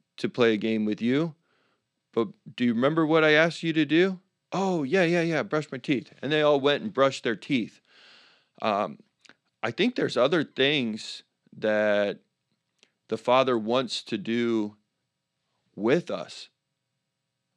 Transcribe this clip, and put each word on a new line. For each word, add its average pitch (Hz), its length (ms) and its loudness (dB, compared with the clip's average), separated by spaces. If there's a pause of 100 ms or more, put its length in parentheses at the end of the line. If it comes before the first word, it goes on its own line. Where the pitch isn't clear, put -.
(180)
to 120 100 -4
play 117 260 2
a 104 40 -2
game 110 280 -2
with 107 160 -4
you. 143 320 0 (800)
But 113 160 0 (280)
do 123 80 -2
you 120 80 2
remember 147 320 2
what 156 200 4
I 151 80 4
asked 156 300 2
you 160 120 -4
to 156 100 2
do?" 175 360 2 (300)
"Oh, 180 320 -2
yeah, 175 220 0
yeah, 170 180 2
yeah, 160 200 -2
brush 147 280 -4
my 139 60 -8
teeth." - 360 -4 (100)
And 139 100 -4
they 156 80 2
all 147 200 4
went 139 220 0
and 107 120 -8
brushed 135 300 2
their 113 120 -2
teeth. - 440 -4 (800)
Um, 101 380 -2 (640)
I 113 100 -4
think 247 240 0
there's 135 200 -2
other 143 280 2
things 131 800 -2 (340)
that 107 600 0 (880)
the 113 100 -4
Father 127 400 2
wants 113 460 -2
to 117 120 -6
do 110 600 -2 (1000)
with 123 340 0
us. - 380 -12 (1080)